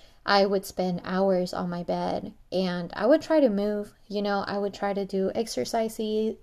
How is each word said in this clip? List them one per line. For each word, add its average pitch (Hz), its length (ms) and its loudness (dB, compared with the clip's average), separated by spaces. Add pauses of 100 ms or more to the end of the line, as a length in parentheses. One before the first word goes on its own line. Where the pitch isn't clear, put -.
(260)
I 202 200 6
would 196 180 0
spend 185 400 -4
hours 185 480 2
on 180 180 -4
my 175 120 -6
bed 180 500 -4 (180)
and 180 440 -2
I 202 120 -2
would 311 160 6
try 320 180 4
to 262 100 6
move, 208 420 -2 (160)
you 202 140 -4
know, 202 240 0
I 202 120 -4
would 202 140 -2
try 202 220 -2
to 196 100 -2
do 190 300 0
exercise-, 220 1080 -2